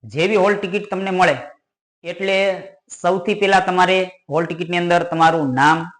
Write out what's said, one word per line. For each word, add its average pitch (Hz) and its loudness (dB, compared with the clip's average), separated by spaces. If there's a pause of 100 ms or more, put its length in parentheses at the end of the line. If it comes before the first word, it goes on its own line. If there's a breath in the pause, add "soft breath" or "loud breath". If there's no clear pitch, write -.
જેવી 175 0
હોલ 202 2
ટિકિટ 196 -6
તમને 190 -4
મળે 165 4 (680)
એટલે 190 -2 (640)
સૌથી 190 -2
પહેલા 196 4
તમારે 185 2 (300)
હોલ 156 0
ટિકિટની 170 -4
અંદર 175 2 (100)
તમારું 160 2
નામ 151 4 (220)